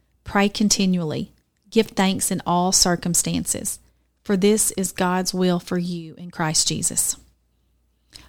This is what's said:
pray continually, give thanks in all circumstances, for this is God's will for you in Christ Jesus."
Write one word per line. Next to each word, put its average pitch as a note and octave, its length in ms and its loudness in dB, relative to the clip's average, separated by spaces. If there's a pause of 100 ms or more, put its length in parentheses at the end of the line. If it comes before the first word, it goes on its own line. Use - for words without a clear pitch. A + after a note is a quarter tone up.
(220)
pray G3+ 260 2
continually, F#3+ 840 0 (360)
give A3 200 2
thanks G3 420 0
in F3+ 160 -2
all F3 240 2
circumstances, - 1080 0 (420)
for G#3 140 0
this G3+ 400 4
is F#3+ 160 -4
God's F#3 420 0
will F3+ 240 2
for F3+ 200 -4
you E3+ 360 -6
in F3 160 -14
Christ D#3+ 380 -2
Jesus." - 480 -2 (1120)